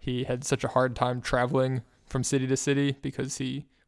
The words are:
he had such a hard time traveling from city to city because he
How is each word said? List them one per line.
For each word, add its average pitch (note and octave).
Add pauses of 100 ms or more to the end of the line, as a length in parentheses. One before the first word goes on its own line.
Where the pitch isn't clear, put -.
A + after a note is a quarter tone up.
he B2
had B2+
such -
a A#2+
hard B2+
time B2
traveling C3 (220)
from B2+
city C3
to C3
city C#3
because C3+
he C3+ (220)